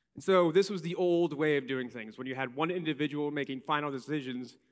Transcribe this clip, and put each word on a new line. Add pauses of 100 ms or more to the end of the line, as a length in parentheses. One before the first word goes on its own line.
(140)
And
so
this
was
the
old
way
of
doing
things,
when
you
had
one
individual
making
final
decisions (140)